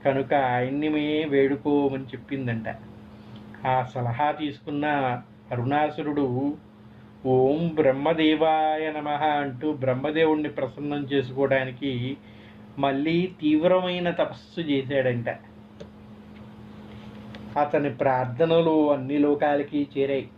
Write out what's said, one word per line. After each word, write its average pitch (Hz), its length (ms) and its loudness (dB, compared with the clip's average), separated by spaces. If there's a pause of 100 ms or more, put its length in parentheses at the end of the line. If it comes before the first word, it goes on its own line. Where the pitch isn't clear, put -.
కనుక 135 300 0
ఆయన్ని 131 540 0
మే 151 360 0
వేడుకోమని" 139 800 2
చెప్పిందంట. 123 640 -6 (960)
ఆ 127 160 2
సలహా 127 500 -2
తీసుకున్న 147 540 -6 (640)
అరుణాసురుడు, 143 1040 0 (720)
"ఓం 135 480 4
బ్రహ్మదేవాయ 156 1160 2
నమః" 147 320 -2
అంటూ 147 480 0
బ్రహ్మదేవుణ్ణి 151 760 2
ప్రసన్నం 143 560 -4
చేసుకోవడానికి 131 1120 0 (600)
మళ్ళీ 156 640 0
తీవ్రమైన 180 680 2
తపస్సు - 500 -4
చేశాడంట. 131 680 0 (2250)
అతని 143 320 2
ప్రార్థనలు 147 1000 2
అన్ని 139 260 -2
లోకాలకి 147 680 2 (100)
చేరాయి. 135 400 0